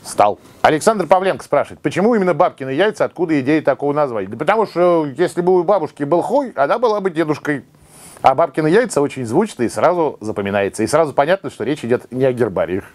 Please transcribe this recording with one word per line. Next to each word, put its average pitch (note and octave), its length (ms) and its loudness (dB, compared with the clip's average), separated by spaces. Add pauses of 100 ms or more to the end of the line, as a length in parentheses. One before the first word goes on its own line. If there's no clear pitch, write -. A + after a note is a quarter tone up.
Стал. G2+ 360 0 (220)
Александр E3+ 440 2
Павленко F3+ 380 2
спрашивает: - 380 -2
«Почему F#3+ 340 0
именно F#3 180 2
«Бабкины D3 360 0
яйца», E3+ 340 0
откуда D#3 380 -2
идея D3 200 0
такого C#3 300 -2
названия?» A#2+ 380 -2
Да A#2 80 -10
потому G3 280 0
что, E3+ 400 0
если D3+ 360 -4
бы F3+ 180 2
у F3 60 -2
бабушки E3 380 -2
был D#3 180 0
хуй, A3+ 340 -2
она D#3 240 0
была G#3+ 220 0
бы F#3+ 80 -2
дедушкой. D3+ 560 -4 (560)
А C3 120 6
«Бабкины D#3 340 0
яйца» G3 340 2
очень C3 240 -4
звучно C3+ 380 -2
и G#2+ 60 0
сразу D3+ 520 0
запоминается. G2+ 640 -2
И A2+ 40 -2
сразу D3 260 0
понятно, D3 360 0
что - 160 -8
речь D3 180 -4
идёт A#2+ 260 0
не B2+ 140 -2
о C3+ 80 2
гербариях. G2+ 640 -2